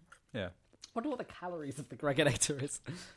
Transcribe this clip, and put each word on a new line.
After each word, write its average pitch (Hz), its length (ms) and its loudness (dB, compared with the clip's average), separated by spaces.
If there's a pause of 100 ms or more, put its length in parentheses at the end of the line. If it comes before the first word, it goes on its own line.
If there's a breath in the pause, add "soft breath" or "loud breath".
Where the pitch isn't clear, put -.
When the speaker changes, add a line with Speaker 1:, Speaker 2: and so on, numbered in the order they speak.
Speaker 1:
<laughs> - 240 -20
Speaker 2:
Yeah. 98 160 -2 (460)
Speaker 1:
wonder 233 160 -2
what 254 80 -2
the 220 60 -4
calories 165 540 -6
of 151 120 -8
the 120 60 -12
Gregonator 143 680 4
is. - 180 -4 (360 loud breath)